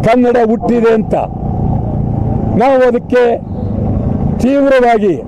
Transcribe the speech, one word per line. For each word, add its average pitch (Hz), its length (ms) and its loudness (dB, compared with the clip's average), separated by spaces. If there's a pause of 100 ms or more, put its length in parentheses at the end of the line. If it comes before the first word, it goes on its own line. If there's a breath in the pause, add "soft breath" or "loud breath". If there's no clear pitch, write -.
ಕನ್ನಡ 247 300 2 (120)
ಹುಟ್ಟಿದೆ 226 500 2
ಅಂತ 202 160 -2 (1500)
ನಾವು 262 180 4 (100)
ಅದಕ್ಕೆ 247 340 0 (1200)
ತೀವ್ರವಾಗಿ 240 720 2 (120)